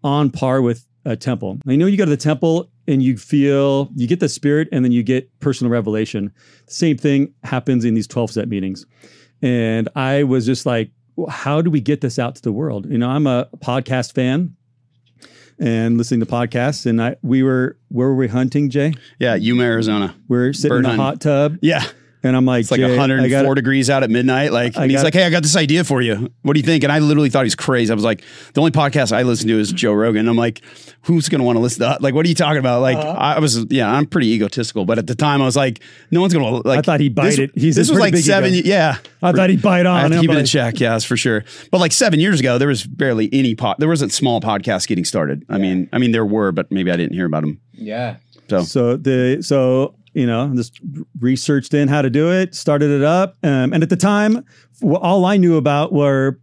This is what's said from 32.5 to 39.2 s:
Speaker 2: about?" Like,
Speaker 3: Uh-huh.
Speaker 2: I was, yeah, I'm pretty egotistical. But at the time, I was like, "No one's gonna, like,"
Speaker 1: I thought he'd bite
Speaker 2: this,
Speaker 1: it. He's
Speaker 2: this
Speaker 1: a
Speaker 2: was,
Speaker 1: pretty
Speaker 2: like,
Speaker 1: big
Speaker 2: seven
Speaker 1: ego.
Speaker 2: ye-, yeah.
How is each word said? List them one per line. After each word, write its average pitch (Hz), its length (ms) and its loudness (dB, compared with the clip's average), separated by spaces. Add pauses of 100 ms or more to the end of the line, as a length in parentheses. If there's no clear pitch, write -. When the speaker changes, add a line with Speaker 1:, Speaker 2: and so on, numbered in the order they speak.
Speaker 2:
about?" 127 240 2
Like, 131 160 2
Speaker 3:
Uh-huh. 156 180 -4
Speaker 2:
I 147 220 0
was, 120 320 0
yeah, 120 200 0
I'm 139 140 2
pretty 151 280 0
egotistical. 107 520 -2
But 110 140 0
at 101 80 -4
the 123 80 -4
time, 143 260 0
I 135 60 0
was 127 100 0
like, 131 240 -2 (300)
"No 165 100 2
one's 185 140 2
gonna, 127 220 0
like," 131 240 0
Speaker 1:
I - 20 -2
thought 151 180 0
he'd 139 140 0
bite 139 160 0
Speaker 2:
this, 139 80 2
Speaker 1:
it. 135 160 -2
He's 151 200 2
Speaker 2:
this - 140 2
Speaker 1:
a 320 40 2
Speaker 2:
was, 277 80 4
Speaker 1:
pretty 220 80 4
Speaker 2:
like, 180 40 2
Speaker 1:
big 170 120 2
Speaker 2:
seven 190 280 2
Speaker 1:
ego. 180 140 0
Speaker 2:
ye-, 180 80 2
yeah. 156 240 2 (240)